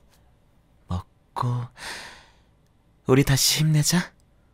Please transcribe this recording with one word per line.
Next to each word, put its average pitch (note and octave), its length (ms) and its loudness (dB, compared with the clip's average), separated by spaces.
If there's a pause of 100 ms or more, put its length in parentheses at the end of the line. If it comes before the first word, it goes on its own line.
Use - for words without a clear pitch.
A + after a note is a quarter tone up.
(880)
먹고 B2 800 -6 (1400)
우리 C3 160 6
다시 - 360 2
힘내자. D#3 540 0 (400)